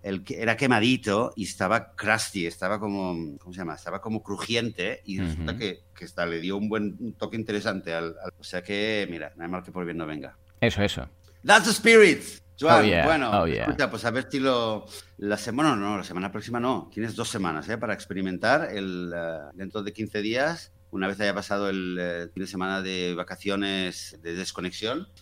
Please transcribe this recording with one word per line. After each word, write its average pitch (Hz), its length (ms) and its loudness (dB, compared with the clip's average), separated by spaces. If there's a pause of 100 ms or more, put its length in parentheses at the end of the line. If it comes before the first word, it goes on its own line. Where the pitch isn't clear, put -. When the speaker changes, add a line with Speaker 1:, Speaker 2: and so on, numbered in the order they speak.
Speaker 1:
el 98 200 -4
que, - 180 -8
era 113 160 2
quemadito 120 760 2
y 113 100 -6
estaba 104 520 -2
crusty, 104 500 0
estaba 92 320 -2
como, 90 640 -4
¿cómo 90 120 -16
se 87 60 -10
llama? 82 160 -6
Estaba 87 260 -8
como 110 220 -4
crujiente 113 840 -4
y 95 140 -6
resulta 82 340 -2
Speaker 2:
Ujú. 101 60 -6
Speaker 1:
que, 95 220 -4 (160)
que - 80 -14
está, 87 220 -4
le 85 140 -2
dio 95 160 -2
un 104 120 -2
buen 107 460 -2
toque 110 220 -6
interesante 104 560 -2
al, 82 300 -4
al, 95 160 -10
o - 60 -20
sea 90 180 -8
que, 101 480 -2
mira, 78 240 -8
no 82 80 -12
hay 85 80 -6
mal 90 140 -4
que 90 80 -16
por 90 120 -4
bien 82 120 -6
no 82 100 -4
venga. 76 320 -10 (220)
Speaker 2:
Eso, 113 200 2
eso. 98 280 0 (360)
Speaker 1:
That's 202 200 6
the 226 80 2
spirit, 214 500 8 (360)
Joan. 156 260 8
Speaker 2:
Oh, - 20 6
yeah. 87 180 6
Speaker 1:
Bueno, 147 260 4 (120)
Speaker 2:
Oh, 82 60 6
yeah. 57 160 2
Speaker 1:
escucha, 123 260 2
pues 107 140 -6
a 117 80 2
ver 127 180 -2
si 143 80 -2
lo... 117 480 2 (320)
La 104 180 0
semana, 127 380 2
no, 101 220 0
la 90 80 -4
semana 92 260 -4
próxima 110 300 -4
no, 120 340 0
tienes 110 220 -4
dos 113 120 -4
semanas, 85 400 -2
¿eh? 110 80 -2
Para 110 160 -4
experimentar 98 800 0
el, 92 400 -4
eh, 82 260 -4 (160)
dentro 95 280 -6
de 104 100 -8
quince 107 300 -4
días, 135 500 -2 (200)
una 95 160 -2
vez 98 120 -4
haya 101 140 2
pasado 101 340 -2
el, 92 320 -2
eh, 87 320 -4
fin 95 120 -6
de - 20 -6
semana 95 340 -2
de 92 340 -2
vacaciones 95 1080 -2
de 85 120 -6
desconexión, 92 720 -4 (140)